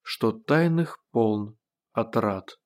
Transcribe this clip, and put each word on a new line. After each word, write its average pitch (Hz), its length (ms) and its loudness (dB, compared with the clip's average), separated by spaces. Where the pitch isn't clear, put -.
что - 300 -2
тайных 165 800 0
полн 107 460 0
отрад? 107 760 -2